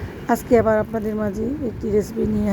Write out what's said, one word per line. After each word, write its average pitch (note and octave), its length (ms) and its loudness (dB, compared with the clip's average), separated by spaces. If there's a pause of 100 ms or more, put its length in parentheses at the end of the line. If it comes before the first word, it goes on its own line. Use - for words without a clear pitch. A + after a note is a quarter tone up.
(340)
আজকে A#3 280 0
আবার A3 220 4
আপনাদের G#3+ 380 -4
মাঝে G#3+ 240 -2 (240)
একটি G#3 160 -6 (100)
রেসিপি A3+ 280 0 (100)
নিয়ে G#3 200 2